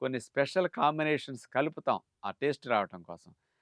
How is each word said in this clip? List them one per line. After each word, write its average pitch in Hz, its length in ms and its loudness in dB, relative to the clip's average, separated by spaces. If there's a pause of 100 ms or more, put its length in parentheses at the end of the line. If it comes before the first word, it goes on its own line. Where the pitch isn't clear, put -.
కొన్ని 127 260 -2
స్పెషల్ 170 420 0 (100)
కాంబినేషన్స్ 151 680 0 (100)
కలుపుతాం 135 440 0 (260)
ఆ 101 60 -4 (100)
టేస్ట్ 139 260 -2
రావటం 101 340 0
కోసం. 85 320 -16 (280)